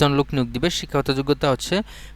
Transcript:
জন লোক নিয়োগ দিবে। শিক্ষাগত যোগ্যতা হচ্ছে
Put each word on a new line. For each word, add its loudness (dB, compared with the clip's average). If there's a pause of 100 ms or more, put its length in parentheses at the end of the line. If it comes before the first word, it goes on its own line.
জন 4
লোক 2
নিয়োগ 0
দিবে। 0
শিক্ষাগত -2
যোগ্যতা 0
হচ্ছে 0 (340)